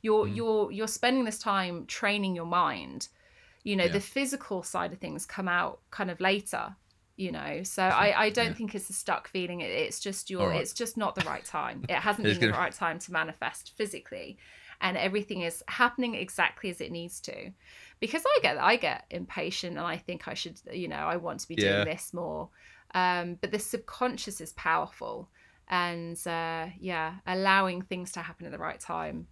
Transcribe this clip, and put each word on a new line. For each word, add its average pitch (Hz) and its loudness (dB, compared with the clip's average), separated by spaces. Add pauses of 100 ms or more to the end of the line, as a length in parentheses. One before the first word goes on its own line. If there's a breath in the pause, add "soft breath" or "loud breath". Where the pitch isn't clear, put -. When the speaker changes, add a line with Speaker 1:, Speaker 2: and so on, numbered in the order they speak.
Speaker 1:
you're, 214 6
Speaker 2:
Mm. 202 -2
Speaker 1:
you're, 220 2
you're 214 -2
spending 247 4
this 220 -2
time 185 0
training 202 0
your 165 -4
mind. 143 0 (560 soft breath)
You 202 0
know, 180 4
Speaker 2:
Yeah. 170 4
Speaker 1:
the 196 2
physical 262 -2
side 175 -2
of 180 -12
things 170 -8
come 190 -4
out 175 0 (100)
kind 185 -4
of 170 -8
later, 190 2 (400)
you 185 -4
know. 151 -4
So - -2
Speaker 2:
Sure. 185 6
Speaker 1:
I, - 8 (140)
I 214 4
don't 233 4
Speaker 2:
Yeah. 226 0
Speaker 1:
think 214 -6
it's 190 -6
a 190 -6
stuck - -2
feeling. 175 -2
It, 90 -4
it's 131 -2
just - -6
your, 185 -2
Speaker 2:
All 190 4
right. 170 2
Speaker 1:
it's - -4
just 233 -4
not 208 0
the 180 0
right - -4
time. 139 -4
It 185 0
hasn't 214 2
Speaker 2:
<laughs> - -
It's 202 4
Speaker 1:
been 214 4
the - 2
Speaker 2:
gonna 175 2
Speaker 1:
right - -2
time - -2
to - -10
manifest 156 -4
physically. - -6 (440 loud breath)
And 185 0
everything 190 0
is 170 -4
happening 247 2
exactly - 0
as 175 -6
it - -6
needs 170 -8
to. - -10 (500 loud breath)
Because 285 0
I 554 8
get, 147 4
I 180 6
get 160 -2
impatient 175 -6
and 160 -4
I 165 -2
think - -10
I - -8
should, - -8 (140)
you 175 -4
know, 151 -6
I 160 0
want 170 -4
to - -10
be 165 -8
doing 202 6
Speaker 2:
Yeah. 202 4
Speaker 1:
this - -6
more. 160 -6 (440 loud breath)
Um, 175 2
but - -2
the 208 0
subconscious - -4
is 160 -10
powerful. - -2 (400 soft breath)
And, 170 0 (100)
uh, 165 -2 (140)
yeah, 170 -2 (100)
allowing 190 4
things 180 -6
to 175 -6
happen 170 -12
at - -10
the 151 -10
right 160 -6
time 165 -6